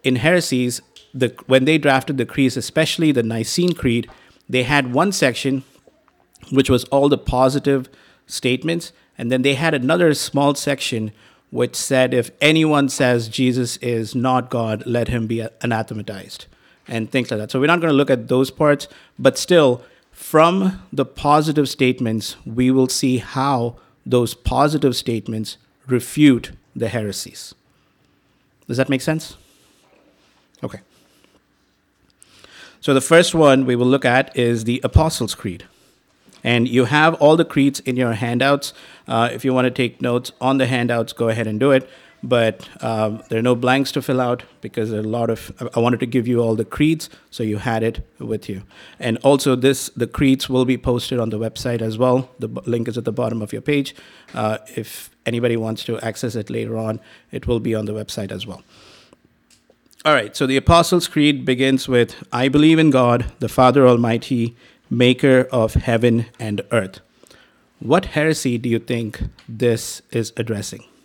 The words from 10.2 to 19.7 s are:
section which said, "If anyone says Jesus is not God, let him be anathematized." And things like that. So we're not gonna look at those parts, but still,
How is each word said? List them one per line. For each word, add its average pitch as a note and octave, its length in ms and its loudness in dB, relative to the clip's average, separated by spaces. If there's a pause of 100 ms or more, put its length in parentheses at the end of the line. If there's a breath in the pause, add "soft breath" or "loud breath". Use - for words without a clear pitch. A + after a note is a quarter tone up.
section A#2 560 -6 (380 soft breath)
which B2 260 -2
said, B2+ 380 0
"If A#2+ 260 -2
anyone D3+ 480 4
says B2 400 0
Jesus B2 500 -2
is A#2 380 -4
not B2 340 0
God, A2+ 360 -4
let A#2+ 240 -2
him A2+ 180 -4
be A2+ 180 -6 (160)
anathematized." G#2+ 840 -6 (420 soft breath)
And A2+ 240 -6
things B2+ 200 -2
like G#2+ 80 -4
that. A2 120 -10
So C3 80 -2
we're C#3+ 80 2
not E3+ 140 2
gonna D#3+ 120 0
look C#3 160 2
at A#2+ 180 0
those C3 240 0
parts, D3 360 0 (300 soft breath)
but C3 200 2
still, C#3+ 460 4 (280 soft breath)